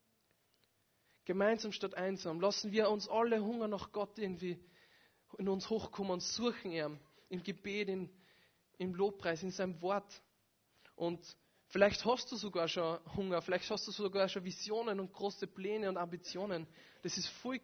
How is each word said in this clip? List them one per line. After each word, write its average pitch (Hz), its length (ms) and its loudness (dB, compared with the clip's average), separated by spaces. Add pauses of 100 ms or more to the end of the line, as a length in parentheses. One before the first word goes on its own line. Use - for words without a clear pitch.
(1200)
Gemeinsam 208 480 4
statt - 240 -4
einsam. 180 460 -2
Lassen 202 320 2
wir 214 160 6
uns 208 180 2
alle 226 340 4
Hunger 220 280 0
nach 202 240 -4
Gott 202 260 -2
irgendwie 180 400 -4 (800)
in 196 100 0
uns 190 220 0
hochkommen 202 420 0
und 180 100 0
suchen 226 520 -2
ihn 151 260 0 (300)
im 180 120 -4
Gebet, 196 460 -2
in, 185 220 -2 (680)
im 180 180 -2
Lobpreis, 180 460 2
in 185 100 -4
seinem 180 300 -4
Wort. 196 400 -2 (760)
Und 170 240 -2 (460)
vielleicht 202 360 6
hast 247 260 2
du 247 60 -6
sogar 180 320 0
schon 165 320 0 (160)
Hunger, 185 260 0
vielleicht 185 300 0
hast 208 160 -2
du 208 40 -8
sogar 196 360 2
schon 190 160 -4
Visionen 208 560 -2
und 185 140 -6
große 196 340 -2
Pläne 202 400 -2
und 185 80 0
Ambitionen. 175 720 -2 (360)
Das - 140 -2
ist 180 100 -2
voll 254 360 -6